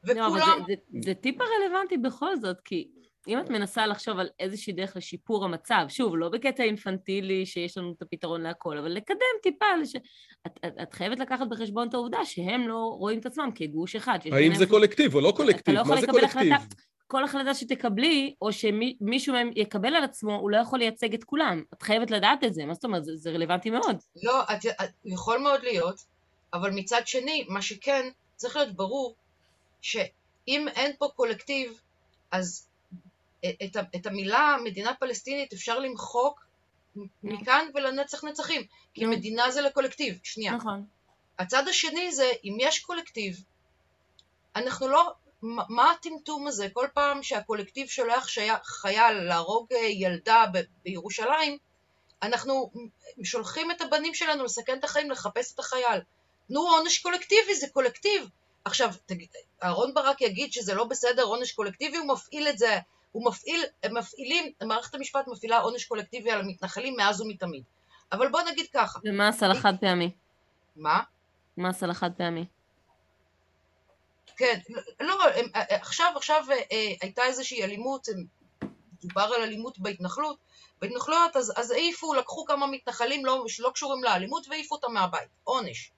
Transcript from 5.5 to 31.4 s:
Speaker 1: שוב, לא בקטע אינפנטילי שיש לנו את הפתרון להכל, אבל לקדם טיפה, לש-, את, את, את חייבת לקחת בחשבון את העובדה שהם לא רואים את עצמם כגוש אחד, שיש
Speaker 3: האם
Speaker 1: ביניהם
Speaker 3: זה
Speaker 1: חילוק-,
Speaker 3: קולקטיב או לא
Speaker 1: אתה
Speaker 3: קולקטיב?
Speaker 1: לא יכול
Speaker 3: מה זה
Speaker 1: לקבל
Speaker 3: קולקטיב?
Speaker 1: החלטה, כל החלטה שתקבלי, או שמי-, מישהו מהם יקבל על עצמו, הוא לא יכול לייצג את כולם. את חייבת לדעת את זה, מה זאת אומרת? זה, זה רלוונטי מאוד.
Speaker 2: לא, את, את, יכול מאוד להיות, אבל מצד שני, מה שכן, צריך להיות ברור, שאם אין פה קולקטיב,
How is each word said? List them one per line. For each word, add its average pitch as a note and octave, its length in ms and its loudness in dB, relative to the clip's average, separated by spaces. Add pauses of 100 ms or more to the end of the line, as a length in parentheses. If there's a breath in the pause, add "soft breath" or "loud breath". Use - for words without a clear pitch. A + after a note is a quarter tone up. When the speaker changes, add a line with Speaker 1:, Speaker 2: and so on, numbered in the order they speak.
Speaker 1:
שוב, F#3+ 280 0
לא E3 120 0
בקטע B3+ 340 -2
אינפנטילי F#3+ 840 -2
שיש F3 320 -8
לנו F3 140 -8
את E3 100 -12
הפתרון E3 400 -6
להכל, E3 360 -6
אבל D3 100 -6
לקדם G#3+ 280 -4 (260)
טיפה, F#4 220 0 (180)
לש-, - 140 -6 (500 soft breath)
את, - 200 -16
את, E3 60 -8 (100)
את E3+ 100 -12
חייבת G#3+ 260 -4
לקחת B3+ 300 -4
בחשבון A3+ 400 -4
את A#3 60 -8
העובדה B3 300 -2
שהם A3+ 440 -2
לא A3+ 300 -4
רואים G#3+ 200 -2
את A3 80 -8
עצמם C4 280 -4
כגוש D#3+ 420 -6
אחד, G#3 260 0
שיש D#3 100 -4
Speaker 3:
האם C#3 100 4
Speaker 1:
ביניהם E3 120 10
Speaker 3:
זה F3 120 8
Speaker 1:
חילוק-, F#3 40 2
Speaker 3:
קולקטיב G#3 440 8
או C#3+ 60 8
לא D3+ 80 8
Speaker 1:
אתה G3+ 80 4
Speaker 3:
קולקטיב? C#4+ 380 6
Speaker 1:
לא A3 60 6
יכול C4+ 140 4
Speaker 3:
מה - 60 6
זה - 60 4
Speaker 1:
לקבל B4 140 8
Speaker 3:
קולקטיב? B3+ 320 6
Speaker 1:
החלטה, - 220 2 (320)
כל C4+ 180 2
החלטה C4+ 300 0
שתקבלי, C4+ 880 2
או G#3 100 0
שמי-, A3 480 0
מישהו B3+ 340 0
מהם A#3+ 220 2
יקבל G#3+ 380 0
על D#4 100 4
עצמו, G#3+ 320 -4
הוא G3+ 140 -2
לא G#3 60 4
יכול A#3 220 2
לייצג A3+ 360 0
את A3+ 100 -6
כולם. B3+ 380 0 (120)
את - 80 -20
חייבת A3+ 280 2
לדעת A3 340 4
את G#3+ 100 2
זה, D3+ 100 -6
מה D#3 100 -4
זאת E3+ 100 -14
אומרת? F#3 200 0
זה, D#3+ 120 -8
זה D#3+ 140 -6
רלוונטי E3+ 400 0
מאוד. F4+ 260 0 (260)
Speaker 2:
לא, B3 200 2
את, G#3+ 240 -4
את, G3 240 -4 (140)
יכול G#3+ 340 -2
מאוד C#4 240 2
להיות, F#3+ 420 -2 (500)
אבל F#3 160 -2
מצד G3+ 360 -2
שני, C4+ 420 -2
מה F#3+ 140 -4
שכן, B3+ 460 -2 (280)
צריך B3 200 -6
להיות C#4 160 0
ברור, A3+ 420 -4 (680)
שאם - 840 -4
אין C#4 300 -2
פה C#4+ 180 -2
קולקטיב, A#3+ 640 -2 (500)